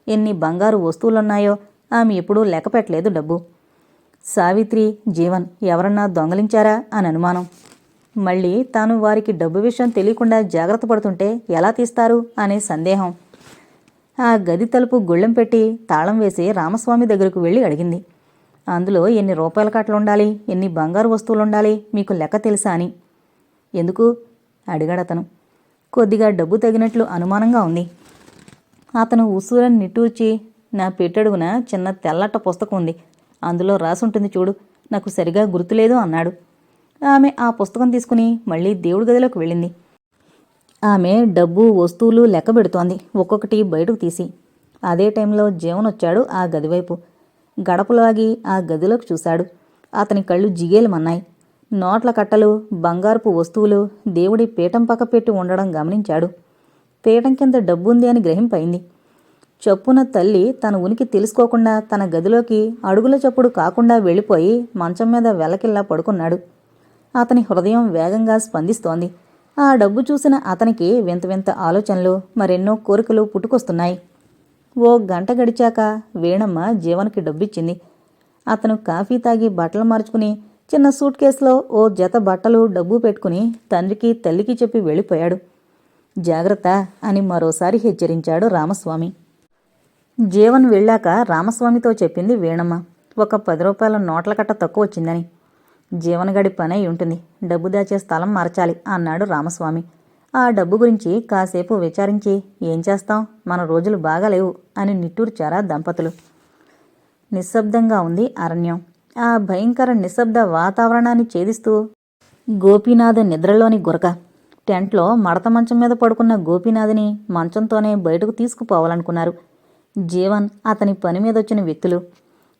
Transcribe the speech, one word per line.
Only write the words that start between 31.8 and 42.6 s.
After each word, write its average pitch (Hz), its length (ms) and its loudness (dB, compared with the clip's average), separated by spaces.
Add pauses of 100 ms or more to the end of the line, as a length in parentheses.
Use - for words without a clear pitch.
తెల్లట 190 460 -4
పుస్తకం 202 400 -4
ఉంది, 165 180 -2 (500)
అందులో 180 320 0
రాసుంటుంది 202 600 -2
చూడు, 185 180 0 (380)
నాకు 202 160 -6
సరిగా 180 340 -2
గుర్తులేదు" 214 520 0
అన్నాడు. 170 380 -2 (720)
ఆమె 277 360 4
ఆ 233 100 0
పుస్తకం 233 400 -2
తీసుకుని 233 580 0
మళ్ళీ 180 260 0
దేవుడి 180 320 -2
గదిలోకి 247 320 2
వెళ్ళింది. 170 360 -4 (1080)
ఆమె 202 400 4
డబ్బు, 175 360 2
వస్తువులు 226 640 4
లెక్క 220 320 2
పెడుతోంది, 185 440 0 (160)